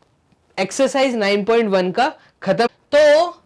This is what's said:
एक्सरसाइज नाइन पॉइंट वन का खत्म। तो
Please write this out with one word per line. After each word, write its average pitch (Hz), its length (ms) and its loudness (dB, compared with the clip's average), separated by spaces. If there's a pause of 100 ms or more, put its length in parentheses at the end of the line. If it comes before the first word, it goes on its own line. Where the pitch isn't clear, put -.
(580)
एक्सरसाइज 262 580 -2
नाइन 202 280 -2
पॉइंट 226 260 0
वन 185 200 -2
का 247 220 -2 (300)
खत्म। 190 240 0
तो 302 800 2